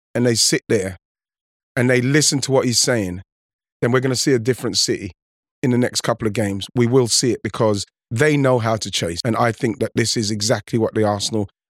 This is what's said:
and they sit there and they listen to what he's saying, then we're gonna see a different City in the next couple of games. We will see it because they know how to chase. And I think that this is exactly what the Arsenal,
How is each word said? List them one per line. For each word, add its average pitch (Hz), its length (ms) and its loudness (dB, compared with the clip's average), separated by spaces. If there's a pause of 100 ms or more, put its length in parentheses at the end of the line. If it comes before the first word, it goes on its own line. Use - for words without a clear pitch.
(160)
and 120 100 0
they 120 100 4
sit - 340 0
there 95 280 -2 (760)
and 123 140 2
they 127 120 4
listen 139 400 2
to 131 100 -4
what 131 140 2
he's 120 140 0
saying, 95 420 -2 (600)
then 120 100 0
we're 127 100 2
gonna 131 140 -2
see 143 180 2
a 123 60 2
different 113 380 -2
City 95 340 -2 (520)
in 127 80 2
the 120 60 2
next 123 240 0
couple 117 260 -2
of 104 60 -2
games. 98 420 -4
We 120 120 4
will 123 200 4
see 120 240 0
it - 120 -2
because 107 420 0 (260)
they 147 260 2
know 127 220 2
how 113 180 0
to 104 120 -10
chase. 87 340 -4
And 113 140 -2
I 117 140 2
think 110 280 -4
that 110 160 -2
this 117 220 -2
is 107 140 -2
exactly 110 480 -2
what 110 160 0
the 110 80 2
Arsenal, 104 440 -2 (220)